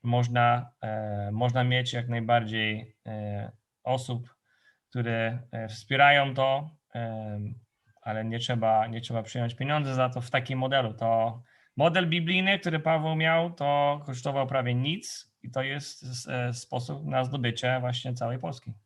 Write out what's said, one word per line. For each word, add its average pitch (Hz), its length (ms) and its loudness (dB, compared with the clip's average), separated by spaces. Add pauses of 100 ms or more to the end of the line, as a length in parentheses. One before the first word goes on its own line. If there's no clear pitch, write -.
można, 120 680 2 (100)
e, 107 500 -4
można 120 320 2
mieć 123 300 2
jak 120 160 -4
najbardziej, 113 840 0 (120)
e, 107 440 -6 (320)
osób, 123 520 -4 (540)
które, 113 640 -2
e, 113 160 -8
wspierają 139 680 4
to, 135 360 0 (240)
em, 110 680 -6 (420)
ale 110 240 -4
nie 113 140 -4
trzeba, 113 480 2
nie 113 140 -6
trzeba 117 220 -4
przyjąć 120 320 -4
pieniędzy 139 380 0
za 131 160 2
to 123 120 -6
w - 100 -8
takim 131 280 0
modelu. 131 340 2
To 113 480 0 (360)
model 170 320 4
biblijny, 185 500 2
który 160 200 -2
Paweł 160 360 2
miał, 165 380 2
to 143 520 2
kosztował 135 420 -2
prawie 123 280 0
nic - 580 -4 (100)
i 123 80 -12
to 131 120 -2
jest 139 400 -8
s-, 127 240 -10
e, 123 260 -2
sposób 131 520 -6
na 131 180 0
zdobycie 127 560 0
właśnie 123 340 -4
całej 123 260 -4
Polski. 127 340 -10 (120)